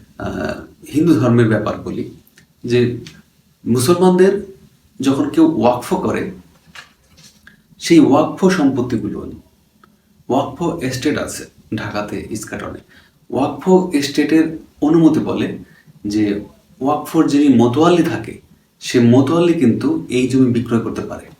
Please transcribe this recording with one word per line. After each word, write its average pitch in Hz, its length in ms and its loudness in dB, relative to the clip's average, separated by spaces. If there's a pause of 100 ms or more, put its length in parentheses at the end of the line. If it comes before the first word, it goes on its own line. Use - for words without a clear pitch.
(180)
আহ, - 380 -8 (380)
হিন্দু 160 200 4
ধর্মের 120 360 2
ব্যাপার - 280 -2
বলি, - 340 -10 (520)
যে 120 340 0 (680)
মুসলমানদের 180 680 4 (680)
যখন - 280 0
কেউ - 320 2
ওয়াকফ 214 320 0
করে, - 380 -4 (1500)
সেই 170 200 4
ওয়াকফ - 500 2
সম্পত্তিগুলো, 120 840 -2 (1000)
ওয়াকফ 147 540 -4
এস্টেট 131 340 -4
আছে - 280 -10 (300)
ঢাকাতে 104 540 -8
ইস্কাটনে, - 500 -12 (500)
ওয়াকফ 147 680 0
এস্টেটের 147 600 0 (240)
অনুমতি 151 380 4
বলে 95 380 -6 (480)
যে 104 360 -2 (400)
ওয়াকফর 147 460 0
যিনি 143 280 2
মতোয়াল্লি 151 480 4
থাকে, - 380 -6 (380)
সে - 200 0
মতোয়াল্লি 139 540 4
কিন্তু 127 560 0
এই 123 180 -2
জমি 127 240 2
বিক্রয় 113 300 -2
করতে - 200 -8
পারে। 87 240 -14 (140)